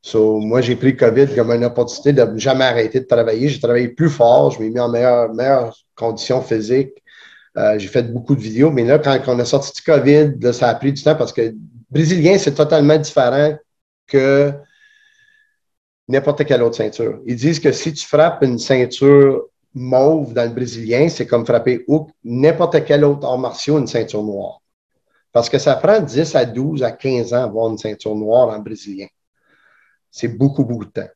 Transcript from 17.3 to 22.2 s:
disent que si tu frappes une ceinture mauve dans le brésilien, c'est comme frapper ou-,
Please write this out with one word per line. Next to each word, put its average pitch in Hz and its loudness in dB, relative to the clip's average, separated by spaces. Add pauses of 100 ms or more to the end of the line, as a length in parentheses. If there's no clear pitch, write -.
disent 147 -2
que 143 2
si - -6
tu - -12
frappes 156 2
une 123 0
ceinture 135 4 (300)
mauve 127 0
dans 120 0
le 117 -6
brésilien, 120 -2
c'est 160 -6
comme 120 -2
frapper 120 0
ou-, 151 0 (160)